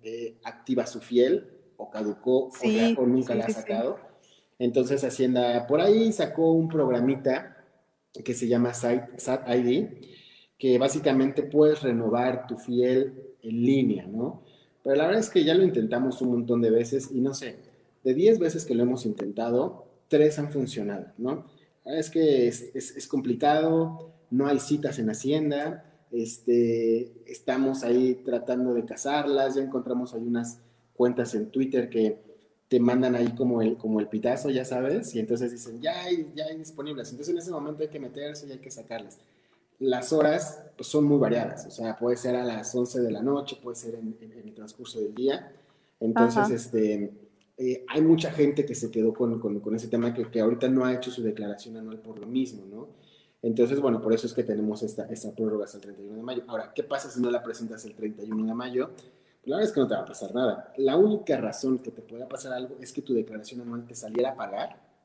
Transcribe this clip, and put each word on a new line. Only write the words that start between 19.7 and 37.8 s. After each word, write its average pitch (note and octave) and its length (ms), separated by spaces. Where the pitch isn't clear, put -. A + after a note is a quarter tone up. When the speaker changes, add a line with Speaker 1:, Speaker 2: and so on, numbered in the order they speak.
Speaker 1:
tres D3+ 320
han D3 140
funcionado, G#2 540
¿no? B2+ 280
La C3 80
verdad D#3+ 60
es D#3 120
que C#3+ 360
es, A#2 280
es, C3+ 220
es C3+ 120
complicado, D3+ 1040
no C3+ 160
hay C#3 140
citas - 400
en A2 100
Hacienda, D3 800
este, A#2 1000
estamos C3+ 560
ahí B2 320
tratando B2 500
de A2+ 100
cazarlas, C#3 720
ya C3+ 60
encontramos B2 520
ahí A2+ 80
unas A#2+ 380
cuentas B2 400
en A2 160
Twitter C3 380
que A2 320
te B2+ 100
mandan B2 380
ahí A#2+ 180
como B2 260
el, A2+ 160
como A2 220
el G#2 80
pitazo, B2+ 440
ya B2+ 140
sabes, C3 500
y A#2 40
entonces A#2 320
dicen, A#2+ 300
"Ya E3+ 240
hay, D#3+ 300
ya D3+ 120
hay D#3+ 100
disponibles". C#3+ 540
Entonces D3+ 220
en E3+ 60
ese E3+ 120
momento D3+ 320